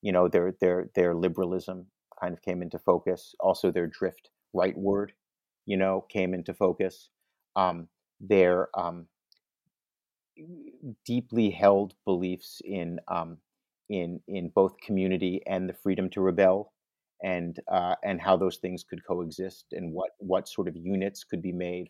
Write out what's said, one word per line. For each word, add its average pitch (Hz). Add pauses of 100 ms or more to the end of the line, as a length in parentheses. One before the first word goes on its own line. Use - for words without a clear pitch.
You 104
know, 90
their, 87
their, 90
their 87
liberalism 90 (320)
kind 90
of 85
came 90
into 85
focus. -
Also, 95
their 87
drift - (260)
rightward, 98 (580)
you 101
know, 95
came 92
into 90
focus. 92 (460)
Um, 87 (320)
their, 92
um, 87 (2000)
deeply 117
held 101 (120)
beliefs 92
in, 87
um, 85 (520)
in, 87
in 87
both 95
community 95
and 92
the 92
freedom 95
to 101
rebel, 95 (500)
and, 87 (120)
uh, 90
and 92
how 95
those 92
things 92
could 85
coexist, 90
and 85
what, 92
what 92
sort 90
of 82
units 95
could 87
be 90
made, 90